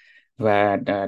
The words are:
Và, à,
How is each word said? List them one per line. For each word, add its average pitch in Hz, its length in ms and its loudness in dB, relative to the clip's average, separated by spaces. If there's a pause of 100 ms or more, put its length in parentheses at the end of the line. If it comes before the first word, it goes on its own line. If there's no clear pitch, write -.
(360)
Và, 104 480 2
à, 98 220 -4